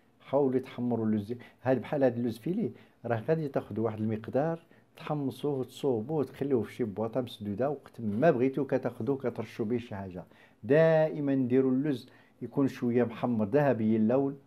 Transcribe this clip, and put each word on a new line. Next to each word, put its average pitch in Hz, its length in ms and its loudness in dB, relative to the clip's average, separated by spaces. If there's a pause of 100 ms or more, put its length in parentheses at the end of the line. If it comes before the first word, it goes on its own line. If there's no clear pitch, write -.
(220)
حاولي 131 380 2
تحمروا 120 460 -2
اللوز 107 280 0
دي-، 120 40 -12 (260)
هاد 127 180 2
بحال 143 220 -2
هاد 120 140 4
اللوز 120 200 -2
فيلي 175 340 -4 (340)
راه 113 220 0
غادي 160 200 0
تاخدوا 113 380 -4
واحد 107 140 -4
المقدار، 110 600 -2 (380)
تحمصوه 143 640 -4
وتصوبوه 127 580 -2
وتخليوه 135 460 0
في - 100 -12
شي 127 100 -2
بواطه 113 380 -4
مسدوده، 107 480 -4
وقت - 320 -10
ما 113 300 2
بغيتو 135 340 2
كتاخدوه 131 520 -2
كترشوا 117 480 -6
به 120 120 0
شي 113 180 -8
حاجه. 90 280 -10 (400)
دائما 156 720 4
ديروا 131 360 4
اللوز 131 380 -2 (320)
يكون 131 260 0
شويه 120 360 2
محمر 113 420 0
ذهبي 113 500 2
اللون 139 520 2